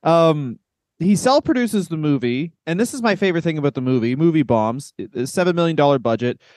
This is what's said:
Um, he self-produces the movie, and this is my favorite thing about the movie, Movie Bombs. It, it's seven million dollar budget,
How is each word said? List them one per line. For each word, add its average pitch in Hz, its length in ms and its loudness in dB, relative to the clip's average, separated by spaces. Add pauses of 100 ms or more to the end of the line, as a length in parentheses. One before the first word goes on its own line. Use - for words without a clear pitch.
Um, 156 560 2 (400)
he 190 160 2
self-produces 240 720 0
the 165 100 -8
movie, 143 560 -2 (140)
and 170 140 -4
this 240 120 -2
is 262 100 -10
my 220 120 0
favorite 175 300 0
thing 165 120 -2
about 143 180 -2
the 135 60 -6
movie, 127 360 0
Movie 160 260 2
Bombs. 117 560 -2
It, 95 160 -12
it's 131 160 -6
seven 180 240 0
million 170 220 0
dollar 143 240 4
budget, 117 400 -2 (160)